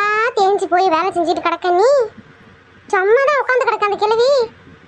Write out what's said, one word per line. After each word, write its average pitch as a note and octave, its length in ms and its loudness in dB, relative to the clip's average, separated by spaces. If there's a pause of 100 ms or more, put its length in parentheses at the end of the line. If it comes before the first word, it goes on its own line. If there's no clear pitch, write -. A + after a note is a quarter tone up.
(360)
தேஞ்சு G4 380 0
போய் F4+ 200 2
வேலை E4+ 220 0
செஞ்சுட்டு E4+ 300 -2
கிடக்க E4+ 320 -2
நீ. A4 120 4 (1040)
சும்மா G#4 360 2
தான் C#5 120 0
உட்காந்து B4 260 0
கிடக்க G#4+ 220 -2
அந்த G4 140 -4
கிழவி. A4+ 260 0 (580)